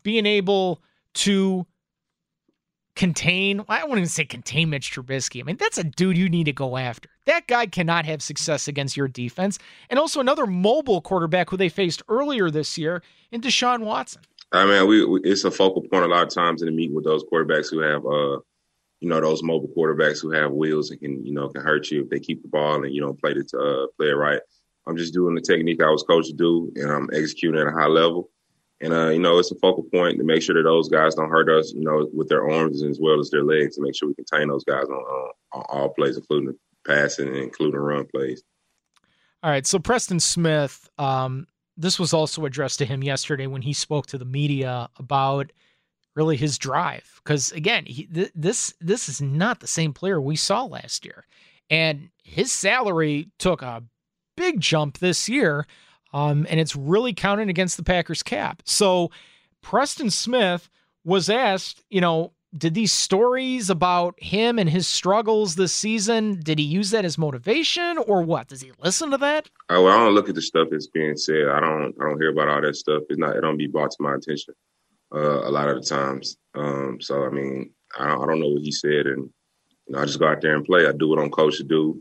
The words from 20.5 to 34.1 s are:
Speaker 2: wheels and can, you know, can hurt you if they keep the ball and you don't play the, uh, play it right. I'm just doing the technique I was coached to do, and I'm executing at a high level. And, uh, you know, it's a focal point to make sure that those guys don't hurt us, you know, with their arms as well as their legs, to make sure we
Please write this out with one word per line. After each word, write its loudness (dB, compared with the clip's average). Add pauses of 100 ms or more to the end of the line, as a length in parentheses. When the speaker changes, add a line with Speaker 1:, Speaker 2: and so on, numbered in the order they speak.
Speaker 2:
wheels 0
and -14
can, -8
you -8
know, -4
can -12
hurt 0
you 0
if -10
they -4
keep -8
the -20
ball 0
and -6
you -4
don't -6
play -2
the, -2
uh, -2 (100)
play 0
it 2
right. 0 (480)
I'm -4
just -4
doing 2
the -4
technique 2
I 6
was 2
coached 2
to -12
do, 2
and -4
I'm -4
executing -2
at 2
a -2
high 0
level. 2 (500)
And, -2
uh, 2
you 2
know, 4
it's 2
a -10
focal 2
point 0
to -2
make 4
sure 0
that 6
those 4
guys 4
don't -2
hurt 4
us, 2
you -6
know, 0
with -2
their 2
arms 0
as -2
well 4
as -4
their 2
legs, 2
to -6
make -4
sure -4
we -4